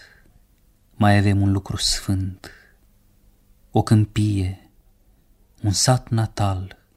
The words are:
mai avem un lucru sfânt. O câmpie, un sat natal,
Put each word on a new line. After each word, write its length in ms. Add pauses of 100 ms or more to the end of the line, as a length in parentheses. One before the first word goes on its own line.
(960)
mai 240
avem 220
un 120
lucru 240
sfânt. 760 (1200)
O 120
câmpie, 880 (920)
un 100
sat 360
natal, 720 (180)